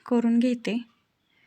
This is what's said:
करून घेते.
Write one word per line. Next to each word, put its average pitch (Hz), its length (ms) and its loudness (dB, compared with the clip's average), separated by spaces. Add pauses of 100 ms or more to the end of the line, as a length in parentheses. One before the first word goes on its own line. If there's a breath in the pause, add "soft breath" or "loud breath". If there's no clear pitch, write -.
करून 233 340 2
घेते. 240 380 -2 (680 soft breath)